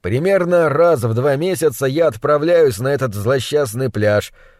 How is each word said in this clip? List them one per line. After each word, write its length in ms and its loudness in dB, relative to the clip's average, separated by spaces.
Примерно 640 0
раз 340 2
в 120 -2
два 220 0
месяца 500 -2
я 220 0
отправляюсь 720 2
на 100 -4
этот 260 -2
злосчастный 760 -2
пляж, 440 0